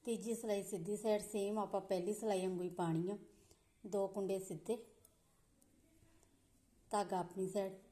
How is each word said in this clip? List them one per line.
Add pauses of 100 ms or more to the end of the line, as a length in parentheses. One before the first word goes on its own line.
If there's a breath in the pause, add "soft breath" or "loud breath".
ਤੀਜੀ
ਸਿਲਾਈ
ਸਿੱਧੀ
ਸਾਈਡ
ਸੇਮ
ਆਪਾਂ
ਪਹਿਲੀ
ਸਿਲਾਈ
ਵਾਂਗੂ
ਹੀ
ਪਾਉਣੀ
ਆ। (720 loud breath)
ਦੋ
ਕੁੰਡੇ
ਸਿੱਧੇ, (2250 soft breath)
ਧਾਗਾ
ਆਪਣੀ
ਸਾਈਡ, (200)